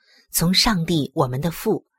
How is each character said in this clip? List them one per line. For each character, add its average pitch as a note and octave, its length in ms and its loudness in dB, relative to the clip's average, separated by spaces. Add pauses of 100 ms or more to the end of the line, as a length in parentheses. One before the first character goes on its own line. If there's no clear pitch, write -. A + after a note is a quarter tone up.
(320)
从 E3+ 200 0
上 F#3+ 340 2
帝 D#3+ 280 0
我 C#3+ 140 2
们 B2+ 120 -6
的 E3 120 -2
父 - 340 -4 (140)